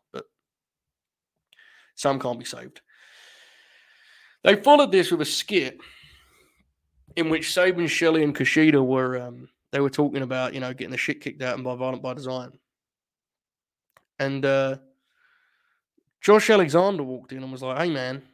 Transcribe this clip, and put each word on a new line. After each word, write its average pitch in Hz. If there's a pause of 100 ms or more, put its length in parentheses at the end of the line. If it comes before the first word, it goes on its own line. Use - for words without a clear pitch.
(120)
But - (1700)
some 139
can't 123
be 117
saved. 123 (1600)
They 202
followed 277
this 185
with 170
a 147
skit 147 (1400)
in 165
which 160
Sabin, 180
Shelley, 160
and 147
Kushida 156
were, 127
um, 123 (220)
they 139
were 139
talking 139
about, 127
you 135
know, 127
getting -
the 127
shit -
kicked -
out 127
of 107
them 127
by 127
Violent 127
by 127
Design. 127 (1600)
And, 139
uh, 135 (1400)
Josh 208
Alexander 185
walked 127
in 131
and 131
was 131
like, 131
"Hey, 175
man, 131 (100)